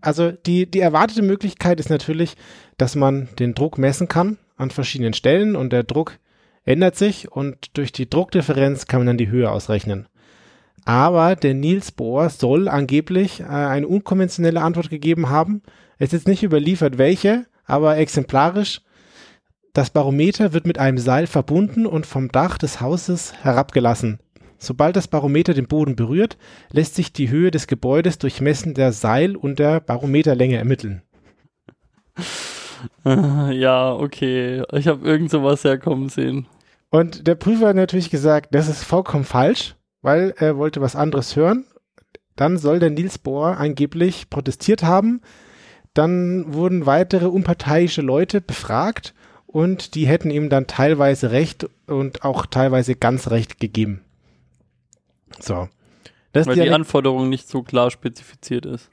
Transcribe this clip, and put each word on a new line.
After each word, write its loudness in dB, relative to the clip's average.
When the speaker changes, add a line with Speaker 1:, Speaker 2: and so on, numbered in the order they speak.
Speaker 1:
also 0
die, -2
die -2
erwartete 2
Möglichkeit 0
ist -6
natürlich, -2
dass 0
man 2
den 0
Druck -2
messen 0
kann 0
an -6
verschiedenen -4
Stellen 2
und -4
der 2
Druck -4
ändert 2
sich -2
und -10
durch -4
die -8
Druckdifferenz 0
kann 2
man 2
dann 2
die 0
Höhe 0
ausrechnen. -4
Aber 4
der 0
Niels 0
Bohr -2
soll 0
angeblich, -2
äh, -14
eine -2
unkonventionelle 0
Antwort -2
gegeben -2
haben. 0
Es -2
ist -2
nicht 2
überliefert, 2
welche, 2
aber 2
exemplarisch: 0
"Das 0
Barometer 2
wird -2
mit -2
einem 2
Seil 0
verbunden 0
und -2
vom -4
Dach 0
des -6
Hauses -4
herabgelassen. 0
Sobald 0
das -2
Barometer 0
den -2
Boden 0
berührt, 0
lässt 0
sich -2
die -2
Höhe 2
des -2
Gebäudes 0
durch -4
Messen -2
der 2
Seil- 0
und -4
der 2
Barometerlänge 2
ermitteln." -2
Speaker 2:
Äh, 2
ja, 2
okay. -4
Ich 0
hab 0
irgend 2
sowas 2
herkommen 0
sehen. -4
Speaker 1:
Und 0
der 4
Prüfer 2
hat 4
natürlich 0
gesagt, 0
das 2
ist -4
vollkommen -2
falsch, 0
weil 0
er 0
wollte -2
was -2
anderes -2
hören. 2
Dann 2
soll 2
der 4
Niels -4
Bohr -4
angeblich -2
protestiert -2
haben. 2
Dann 0
wurden 0
weitere 2
unparteiische 0
Leute 0
befragt -6
und -2
die 0
hätten 2
ihm -2
dann 2
teilweise 2
recht -2
und -4
auch -4
teilweise 0
ganz -2
recht -2
gegeben. -4
So. -8
Das 4
ist 0
Speaker 2:
Weil 2
Speaker 1:
die 4
Speaker 2:
die 4
Speaker 1:
Anek- 4
Speaker 2:
Anforderung 0
nicht -6
so -6
klar 0
spezifiziert -10
ist. -14